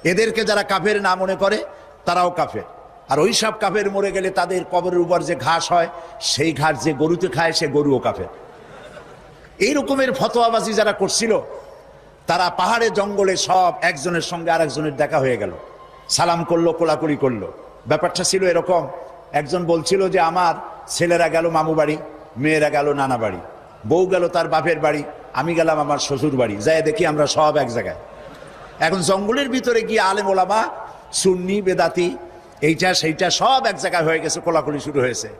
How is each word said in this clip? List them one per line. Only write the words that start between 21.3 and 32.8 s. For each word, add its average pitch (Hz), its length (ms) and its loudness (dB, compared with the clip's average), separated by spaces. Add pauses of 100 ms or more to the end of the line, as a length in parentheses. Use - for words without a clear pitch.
মামু 160 240 0
বাড়ি, 151 240 2 (400)
মেয়েরা 151 320 2
গেল 147 240 0
নানা 131 240 0
বাড়ি, 104 200 -2 (500)
বউ 170 180 4
গেল 180 220 2
তার 165 200 0
বাপের 160 320 0
বাড়ি, 147 240 0 (300)
আমি 170 200 -2
গেলাম 160 260 2
আমার 147 200 0
শ্বশুর 139 380 -2
বাড়ি, 113 180 0
যাই 151 260 2
দেখি 156 240 0
আমরা 151 220 2
সব 151 300 2
এক 127 140 0
জায়গায়।" 101 240 -6 (840)
এখন 175 220 0
জঙ্গলের 226 480 0
ভিতরে 240 320 0
গিয়ে 208 180 0
আলেম 196 300 0
ওলামা, 190 380 2 (460)
সুন্নি, 190 480 0
বেদাতি, 180 560 0 (440)
এইটা 165 320 2